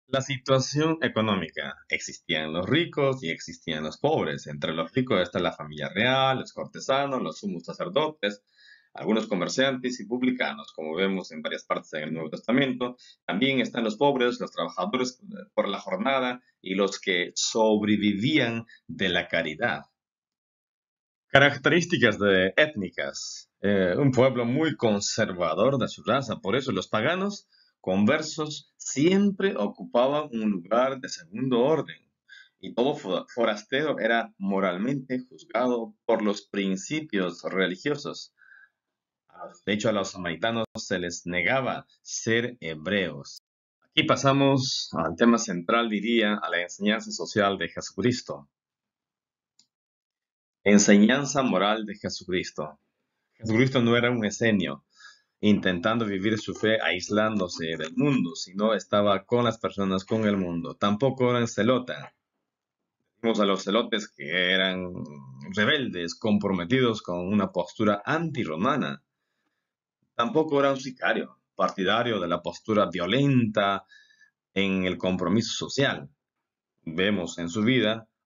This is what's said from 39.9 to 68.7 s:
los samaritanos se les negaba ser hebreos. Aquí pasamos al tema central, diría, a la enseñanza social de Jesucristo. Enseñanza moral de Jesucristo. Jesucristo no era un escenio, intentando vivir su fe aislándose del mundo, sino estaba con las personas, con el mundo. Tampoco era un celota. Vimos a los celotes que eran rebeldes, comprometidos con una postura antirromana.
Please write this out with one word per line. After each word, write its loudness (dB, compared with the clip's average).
los -2
samaritanos -4
se -4
les -8
negaba -2
ser -2
hebreos. -6
Aquí 0
pasamos 2
al -2
tema 6
central, 0
diría, 2
a -4
la 0
enseñanza -2
social 0
de -4
Jesucristo. -4
Enseñanza 6
moral 0
de -10
Jesucristo. -6
Jesucristo 2
no 4
era 2
un 0
escenio, 0
intentando 2
vivir 0
su -8
fe 0
aislándose -2
del -8
mundo, 0
sino -2
estaba 2
con 2
las 0
personas, -2
con 0
el 2
mundo. -4
Tampoco 2
era 2
un 0
celota. 0
Vimos 2
a 4
los 0
celotes 0
que -2
eran 0
rebeldes, -2
comprometidos 0
con -6
una 0
postura 0
antirromana. -2